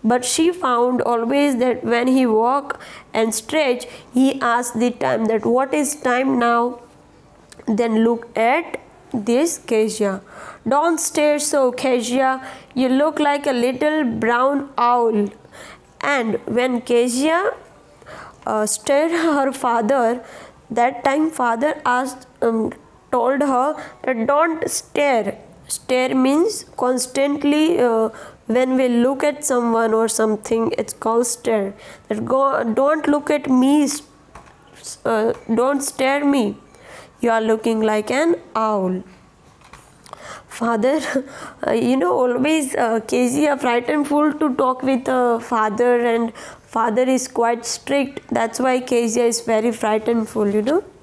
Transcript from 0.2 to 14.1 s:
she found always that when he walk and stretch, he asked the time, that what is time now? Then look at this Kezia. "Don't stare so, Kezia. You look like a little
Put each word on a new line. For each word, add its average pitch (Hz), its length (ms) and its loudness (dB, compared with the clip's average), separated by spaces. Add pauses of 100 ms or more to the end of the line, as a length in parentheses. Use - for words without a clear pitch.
she 330 300 2
found 247 480 0
always 247 560 2
that 247 260 0
when 240 240 0
he 262 180 4
walk 240 540 0 (340)
and 226 220 0
stretch, 269 500 -2 (280)
he 269 260 2
asked 240 400 0
the 240 120 2
time, 233 340 -2
that 220 200 0
what 254 280 2
is 294 220 -2
time 254 440 0
now? 233 400 0 (880)
Then 226 380 2
look 233 320 0
at 269 420 0 (320)
this 247 460 0
Kezia. 214 640 -2 (460)
"Don't 302 320 2
stare 294 400 2
so, 277 320 2
Kezia. 254 680 0 (340)
You 254 140 2
look 294 300 2
like 285 280 0
a 277 60 0
little 262 500 0 (220)